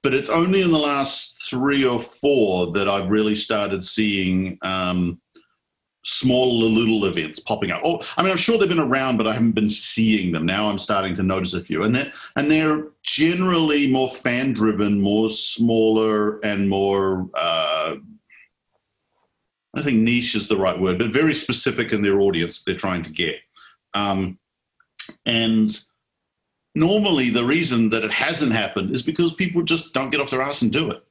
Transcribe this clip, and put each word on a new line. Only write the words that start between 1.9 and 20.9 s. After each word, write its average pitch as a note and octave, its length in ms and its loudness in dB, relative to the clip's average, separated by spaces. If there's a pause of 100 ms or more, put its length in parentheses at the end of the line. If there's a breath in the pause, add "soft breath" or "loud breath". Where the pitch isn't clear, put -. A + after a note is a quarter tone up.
four G2+ 720 0
that G2 160 0
I've G2 220 0
really G#2+ 260 2
started G2+ 480 -2
seeing, F#2 760 0
um, F2+ 580 -2 (880 soft breath)
smaller B2 640 2
little A2 360 2
events D#2+ 340 -4
popping G2+ 320 -4
up. - 120 -6
Or, E3 160 0 (160 loud breath)
I E3 80 0
mean, F#3+ 80 2
I'm F3+ 60 0
sure A3+ 200 2
they've F#3+ 120 2
been E3+ 100 2
around, C3 380 0
but A2 100 0
I A2 60 0
haven't A#2 180 2
been G#2+ 180 2
seeing G#2+ 600 0
them. D#2+ 140 -2
Now G#2 240 0
I'm G2+ 80 -4
starting F#2+ 380 -2
to F#2+ 80 -2
notice F#2 300 -2
a F2 80 -4
few. E2+ 220 -4
And A2+ 100 2
they're, C3+ 180 -2 (240 loud breath)
and C#3+ 140 0
they're D#3 380 2 (160)
generally E3 840 2
more C3 220 2
fan-driven, G#2+ 920 0
more G#2+ 280 2
smaller A2 1080 2
and G2+ 300 -2
more, G2 680 0
uh, E2 600 -2 (1800 soft breath)
I C#3 80 -4
think C3+ 140 2
niche A#2+ 360 2
is G#2 140 -2
the G#2+ 100 2
right F#2 220 0
word, F#2 180 2